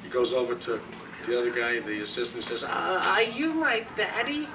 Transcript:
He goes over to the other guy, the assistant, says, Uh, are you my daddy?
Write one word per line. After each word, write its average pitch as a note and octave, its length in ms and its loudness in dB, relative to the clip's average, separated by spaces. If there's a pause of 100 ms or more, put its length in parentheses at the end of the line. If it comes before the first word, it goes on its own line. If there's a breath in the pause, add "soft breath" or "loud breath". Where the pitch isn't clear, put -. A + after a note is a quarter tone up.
He - 60 -12
goes A#2+ 240 4
over B2 220 2
to A#2 240 -2 (460)
the A#2+ 120 2
other A#2+ 140 2
guy, A#2+ 280 2
the G#2+ 220 -4
assistant, A#2 420 -2
says, A2+ 200 -2
Uh, A2+ 60 -4
are F#3 540 2
you A#3+ 300 0
my C4+ 320 2 (100)
daddy? A#3+ 600 -2